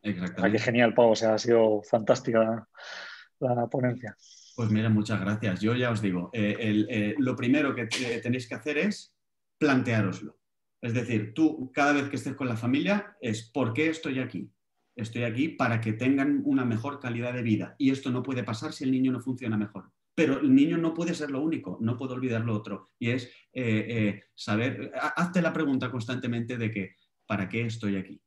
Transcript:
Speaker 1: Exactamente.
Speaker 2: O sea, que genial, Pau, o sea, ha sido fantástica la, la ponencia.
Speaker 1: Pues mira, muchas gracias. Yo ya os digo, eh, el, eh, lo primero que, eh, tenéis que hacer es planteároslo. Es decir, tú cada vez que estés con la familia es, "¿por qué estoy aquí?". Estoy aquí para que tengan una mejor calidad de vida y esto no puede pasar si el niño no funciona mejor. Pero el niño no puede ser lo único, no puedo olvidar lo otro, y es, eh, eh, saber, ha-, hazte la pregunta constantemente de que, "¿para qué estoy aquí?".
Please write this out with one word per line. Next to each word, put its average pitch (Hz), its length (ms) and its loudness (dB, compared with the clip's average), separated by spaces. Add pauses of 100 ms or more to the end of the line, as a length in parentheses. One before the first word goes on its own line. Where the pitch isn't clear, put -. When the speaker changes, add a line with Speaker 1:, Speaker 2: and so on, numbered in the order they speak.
Speaker 1:
Exactamente. 92 380 -6
Speaker 2:
O - 20 2
sea, 110 100 4
que 110 60 2
genial, 117 360 4
Pau, 120 160 8
o 107 60 6
sea, 110 180 4
ha 107 40 2
sido 110 440 6
fantástica 117 580 2 (960)
la, 123 160 0
la 120 140 0
ponencia. 123 480 -2 (400)
Speaker 1:
Pues 113 140 0
mira, 110 180 2
muchas 107 320 2
gracias. 98 400 -2
Yo 110 160 2
ya 123 140 2
os 110 100 -2
digo, 90 320 -2
eh, 104 280 0
el, 107 280 2
eh, 104 300 -2
lo 127 180 0
primero 135 380 2
que, 120 80 -4
eh, 117 400 -4
tenéis 120 260 -4
que 135 60 -8
hacer 143 240 -4
es 196 360 -4 (440)
planteároslo. 117 800 0 (420)
Es 113 140 -4
decir, 113 400 -2
tú 151 380 0
cada 147 200 4
vez 143 160 0
que 139 80 -6
estés 131 180 -6
con 131 140 -4
la 117 80 -2
familia 165 640 0
es, 110 300 -4
"¿por 117 240 0
qué 156 160 2
estoy 139 280 -4
aquí?". 127 320 -8 (460)
Estoy 117 280 -6
aquí 120 240 -2
para 117 340 0
que 113 100 -2
tengan 139 540 2
una 135 180 2
mejor 117 360 -4
calidad 120 340 -6
de 123 80 -4
vida 104 360 0
y 135 120 4
esto 131 200 -2
no 123 120 0
puede 123 220 -4
pasar 147 280 -6
si - 120 -8
el 131 80 2
niño 131 200 2
no 127 80 -4
funciona 117 380 -4
mejor. 104 340 -8 (220)
Pero 139 260 2
el 135 140 6
niño 160 240 6
no 165 160 0
puede 170 180 -2
ser 147 180 -6
lo 135 120 -2
único, 151 400 -4
no 120 160 0
puedo 127 160 -6
olvidar 120 280 -2
lo 113 120 -2
otro, - 440 -8
y 117 120 -2
es, 131 140 -2 (280)
eh, 110 360 0
eh, 107 340 -2 (120)
saber, 117 640 -4
ha-, 147 100 -2 (120)
hazte 175 220 2
la 160 100 2
pregunta 131 380 0
constantemente 117 680 -4
de 110 140 0
que, 101 260 -6 (300)
"¿para 98 200 -2
qué 117 200 -2
estoy 107 300 -2
aquí?". - 300 -8